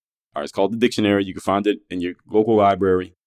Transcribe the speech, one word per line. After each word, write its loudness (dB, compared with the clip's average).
All -6
right, -6
it's -12
called -2
The -8
Dictionary. 2
You -10
can -12
find 0
it 0
in -8
your -6
local 2
library. 2